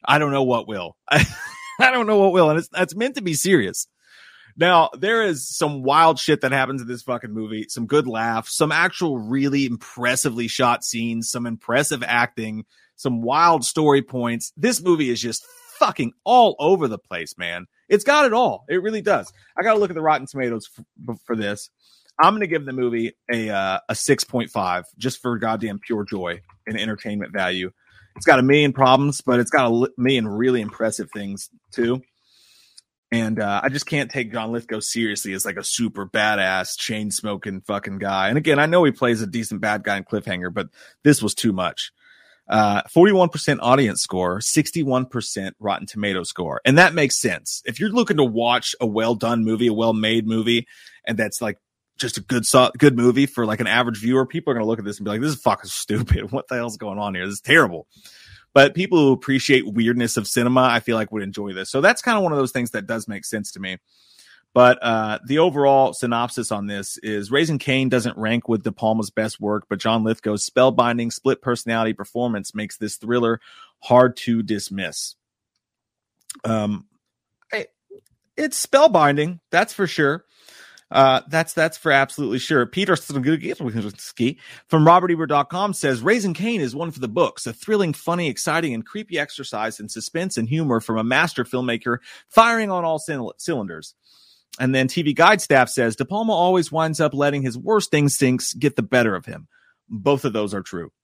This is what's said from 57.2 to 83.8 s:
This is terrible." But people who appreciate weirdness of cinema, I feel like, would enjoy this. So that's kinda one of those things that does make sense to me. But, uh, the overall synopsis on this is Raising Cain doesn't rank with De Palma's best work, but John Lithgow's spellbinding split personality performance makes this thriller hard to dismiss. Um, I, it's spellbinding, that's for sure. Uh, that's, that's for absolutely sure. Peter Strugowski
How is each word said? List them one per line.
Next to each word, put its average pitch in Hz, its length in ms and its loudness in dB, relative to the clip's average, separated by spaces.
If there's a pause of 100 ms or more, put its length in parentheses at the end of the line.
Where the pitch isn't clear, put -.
This 101 100 -8
is 101 60 -12
terrible." 117 460 2 (680)
But 143 200 8
people 180 240 2
who 139 140 6
appreciate 131 580 2
weirdness 117 460 0
of 107 100 -4
cinema, 123 360 2
I 117 180 4
feel 117 160 -2
like, 110 160 -4
would 107 100 -6
enjoy 98 300 -8
this. 92 160 -8
So 135 140 -2
that's 226 180 4
kinda 220 220 0
one 170 100 0
of 147 60 0
those 131 140 0
things 123 180 -4
that 101 160 -8
does 117 200 -6
make 101 200 -10
sense 107 260 -8
to 95 80 -14
me. 95 160 -8 (800)
But, 123 280 8
uh, 110 440 0
the 139 140 0
overall 139 520 4
synopsis 120 580 -4
on 101 160 -4
this 101 360 -8
is 104 280 -6
Raising 151 280 0
Cain 131 320 0
doesn't 123 260 0
rank 110 320 -2
with 110 140 0
De 110 100 -4
Palma's 110 380 -2
best 110 280 -4
work, 104 300 -4
but 101 100 -4
John 110 260 0
Lithgow's 110 440 -2
spellbinding 120 640 2
split - 300 -2
personality 113 500 -2
performance 104 640 -6
makes 107 240 -10
this 104 180 -8
thriller 117 440 0 (400)
hard 123 380 6
to 113 240 -2
dismiss. 98 760 -8 (1300)
Um, 104 440 -2 (680)
I, - 140 -6 (720)
it's 294 260 -4
spellbinding, 170 760 4 (100)
that's 175 240 0
for 196 120 -2
sure. 151 380 0 (640)
Uh, 131 400 6
that's, 160 240 -2
that's 160 240 0
for 160 140 -2
absolutely 135 480 0
sure. 123 260 2
Peter 190 280 -2
Strugowski 131 1400 -4 (320)